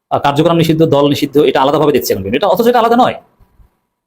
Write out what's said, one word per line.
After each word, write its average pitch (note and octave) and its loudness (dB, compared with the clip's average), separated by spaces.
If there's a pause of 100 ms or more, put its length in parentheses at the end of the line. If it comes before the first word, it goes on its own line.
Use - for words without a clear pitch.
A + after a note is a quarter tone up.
আহ, C#3+ -2
কার্যক্রম D#3+ 0
নিষিদ্ধ, D#3+ 2
দল C#3+ 2
নিষিদ্ধ, C#3+ -2
এটা C#3+ 2
আলাদাভাবে D3+ 0
দেখছে A#2+ -2
এখন, G2 -6
এটা G3+ -2
অথচ G#3 0
এটা B3 2
আলাদা A3+ 0
নয়। A#3+ 2 (920)